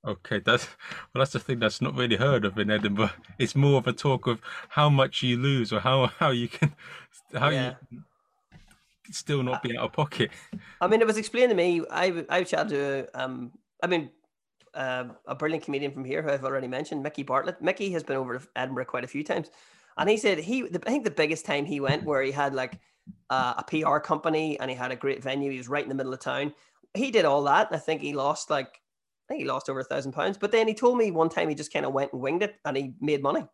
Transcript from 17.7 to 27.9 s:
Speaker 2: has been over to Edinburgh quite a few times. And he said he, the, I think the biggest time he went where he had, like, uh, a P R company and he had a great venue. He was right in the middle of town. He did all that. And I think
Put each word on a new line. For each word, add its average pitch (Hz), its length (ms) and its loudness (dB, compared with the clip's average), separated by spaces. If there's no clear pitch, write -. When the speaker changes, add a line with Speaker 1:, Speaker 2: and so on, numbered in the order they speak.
Speaker 2:
has 165 120 -4
been 139 140 -4
over 131 220 -4
to - 160 -18
Edinburgh 127 300 -4
quite 123 180 -6
a 123 40 -10
few 143 160 -6
times. 156 280 -4
And 165 120 2
he 226 80 6
said 202 220 2
he, 233 240 -2
the, 170 240 -4
I - 20 -2
think 262 140 0
the 208 80 0
biggest 156 340 0
time 143 200 0
he 151 140 -4
went 139 260 0
where 143 180 0
he 135 80 -2
had, 139 240 0
like, 127 240 -6
uh, 127 280 0
a - 60 -6
P 156 200 -2
R 151 160 4
company 156 600 0
and 131 120 -4
he 127 60 -6
had 127 140 -4
a 127 40 -4
great 131 260 -2
venue. 139 300 -4
He 131 60 -6
was 123 100 -12
right 143 160 -2
in - 60 -8
the 135 60 -4
middle 135 180 -4
of 127 80 -12
town. 139 320 -2
He 254 180 -2
did 208 140 6
all 143 180 4
that. 151 240 6
And 165 80 -4
I 156 40 -2
think 151 220 -2